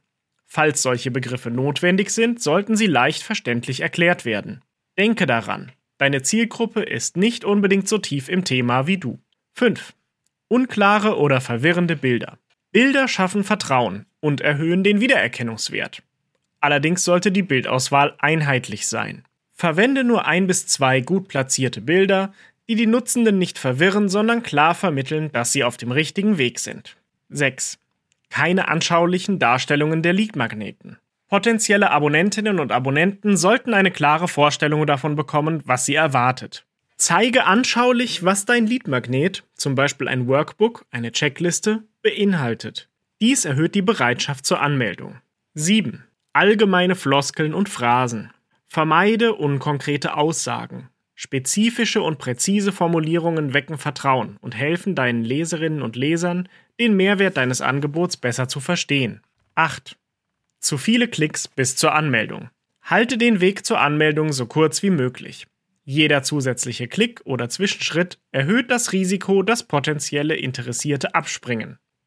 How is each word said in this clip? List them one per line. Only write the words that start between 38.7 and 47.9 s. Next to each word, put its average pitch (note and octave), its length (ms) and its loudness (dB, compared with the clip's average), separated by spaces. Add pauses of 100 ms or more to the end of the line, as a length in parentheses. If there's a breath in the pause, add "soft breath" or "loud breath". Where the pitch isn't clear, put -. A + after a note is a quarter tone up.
zum C#3 200 -2
Beispiel C3+ 340 0
ein B2+ 200 -2
Workbook, D#3+ 640 0
eine A#2 220 -6
Checkliste, F3 680 -2 (180)
beinhaltet. D#3 880 -2 (320)
Dies C4 240 2
erhöht D#3 300 0
die G3+ 80 2
Bereitschaft C3 640 0
zur - 160 0
Anmeldung. C3 540 -4 (360)
Sieben. D#3+ 520 -2 (280)
Allgemeine F#3 640 4
Floskeln C#3+ 580 -2
und G3 160 -2
Phrasen. A#2+ 600 0 (360)